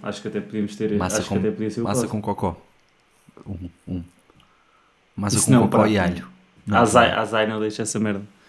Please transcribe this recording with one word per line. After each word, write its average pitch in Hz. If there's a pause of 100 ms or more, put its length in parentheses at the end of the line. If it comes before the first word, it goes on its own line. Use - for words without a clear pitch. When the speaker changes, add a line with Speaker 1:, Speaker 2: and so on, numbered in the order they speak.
Speaker 1:
Acho 104
que -
até 104
podíamos 104
ter, 107
Speaker 2:
Massa 104
Speaker 1:
acho 95
Speaker 2:
com, 98
Speaker 1:
que -
até 107
podia 110
ser 120
o -
Speaker 2:
massa 113
Speaker 1:
próximo. 107
Speaker 2:
com 101
cocó. 90 (800)
Um, 90 (180)
um. 90 (1120)
Massa 101
Speaker 1:
Isso 104
Speaker 2:
com -
Speaker 1:
não 127
é -
um 101
Speaker 2:
cocó -
Speaker 1:
prato, 107
Speaker 2:
e -
Speaker 1:
né? 101
Speaker 2:
alho. 90 (380)
Não, 107
Speaker 1:
Azai, 117
Speaker 2:
não. 98
Speaker 1:
azai 110
não 110
deixa 107
essa 107
merda. 104 (260)